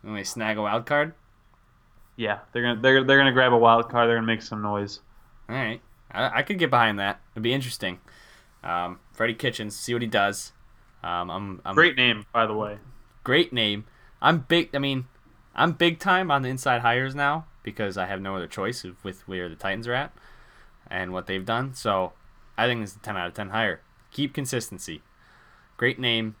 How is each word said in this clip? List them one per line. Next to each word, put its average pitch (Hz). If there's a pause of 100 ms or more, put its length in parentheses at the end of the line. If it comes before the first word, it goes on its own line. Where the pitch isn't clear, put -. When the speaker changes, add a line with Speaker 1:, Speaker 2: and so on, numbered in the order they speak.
Speaker 1:
When 107
they 101
snag 110
a 107
wild 110
card? 147 (1000)
Speaker 2:
Yeah, 104 (120)
they're 120
gonna, 120
they're, 131
they're 135
gonna 135
grab 127
a 117
wild 117
card. 120
They're 117
gonna 113
make 110
some 107
noise. 101 (480)
Speaker 1:
All 117
right. 123 (300)
I, 117
I 143
could 185
get 156
behind 113
that. 98 (120)
It'd 110
be 117
interesting. 117 (640)
Um, 87 (120)
Freddie 113
Kitchens, 113
see -
what 117
he 113
does. 101 (500)
Um, 87
I'm, 95
I'm 98
Speaker 2:
Great 156
name, 117
by 113
the 107
way. 104 (460)
Speaker 1:
Great 143
name. 107 (380)
I'm 156
big. 170
I 139
mean, 135 (500)
I'm 165
big 170
time 185
on 139
the 127
inside 127
hires 127
now 147 (180)
because 101
I 92
have 95
no 98
other 87
choice 101
of, 90
with 95
where 90
the 80
Titans 98
are 120
at 143 (760)
and 92
what 90
they've 95
done. 127
So 95 (420)
I 113
think 120
this 98
is -
a -
ten 104
out 87
of 85
ten 101
hire. 104 (300)
Keep 143
consistency. 113 (720)
Great 120
name. 113